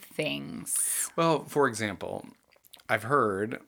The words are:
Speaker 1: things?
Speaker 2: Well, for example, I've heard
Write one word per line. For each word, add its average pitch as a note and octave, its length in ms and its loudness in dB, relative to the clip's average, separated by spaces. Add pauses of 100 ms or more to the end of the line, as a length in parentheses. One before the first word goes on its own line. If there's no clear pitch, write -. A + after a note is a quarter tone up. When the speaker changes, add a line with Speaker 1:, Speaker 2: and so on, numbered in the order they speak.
Speaker 1:
things? - 1120 -4
Speaker 2:
Well, E3 300 2
for C#3+ 220 4
example, G#2 580 -4 (640)
I've A2 140 2
heard A2+ 640 2